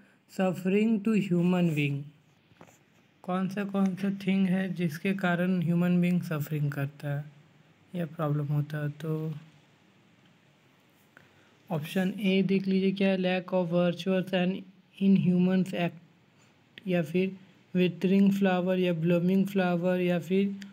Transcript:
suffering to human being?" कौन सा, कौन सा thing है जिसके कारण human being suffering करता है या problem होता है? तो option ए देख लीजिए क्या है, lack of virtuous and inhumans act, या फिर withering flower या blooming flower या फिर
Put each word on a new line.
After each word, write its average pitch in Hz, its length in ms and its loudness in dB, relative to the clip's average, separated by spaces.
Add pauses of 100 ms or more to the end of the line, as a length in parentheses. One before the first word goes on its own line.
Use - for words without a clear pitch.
(400)
suffering 196 680 0
to 220 240 2
human 175 400 2
being?" 143 320 -2 (1200)
कौन 185 260 -4
सा, 202 140 -6
कौन 196 320 0
सा 196 320 -4
thing 190 200 2
है 185 260 0
जिसके 170 400 -2
कारण 180 480 0
human 175 400 2
being 175 200 2
suffering 147 500 -4
करता 143 460 -6
है 147 80 -8 (680)
या 170 100 -4
problem 147 400 -4
होता 147 380 -4
है? 147 60 -4
तो 156 440 -6 (2500)
option 185 480 -2
ए 190 240 2
देख 196 240 0
लीजिए 190 240 2
क्या 190 160 0
है, 190 100 2
lack 185 360 -2
of 175 200 0
virtuous 175 560 0
and 180 260 0 (480)
inhumans 180 680 4
act, 175 260 -4 (880)
या 175 140 2
फिर 185 340 -2 (400)
withering 196 600 4
flower 185 400 2
या 180 160 2
blooming 175 540 2
flower 180 520 0
या 175 200 0
फिर 190 360 0 (180)